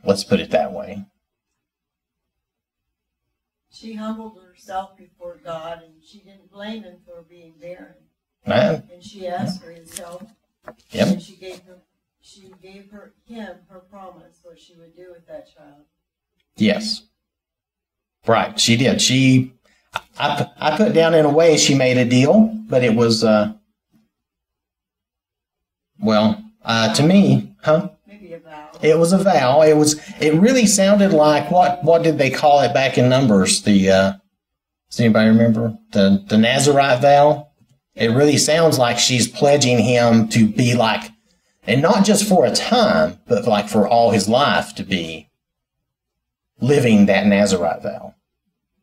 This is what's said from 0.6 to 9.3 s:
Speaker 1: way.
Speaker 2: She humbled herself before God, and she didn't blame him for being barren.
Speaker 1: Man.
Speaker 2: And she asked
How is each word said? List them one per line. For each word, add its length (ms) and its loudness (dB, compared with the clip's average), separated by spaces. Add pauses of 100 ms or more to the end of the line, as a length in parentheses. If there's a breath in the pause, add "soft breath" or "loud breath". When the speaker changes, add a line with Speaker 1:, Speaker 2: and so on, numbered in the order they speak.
Speaker 1:
way. 340 -14 (2750)
Speaker 2:
She 220 -20
humbled 520 -14
herself 520 -14
before 440 -20
God, 400 -16
and 120 -20 (100)
she 140 -20
didn't 340 -20
blame 300 -16
him 240 -20
for 160 -20
being 360 -20
barren. 360 -20 (520)
Speaker 1:
Man. 460 -2
Speaker 2:
And 100 -20
she 240 -18
asked 360 -10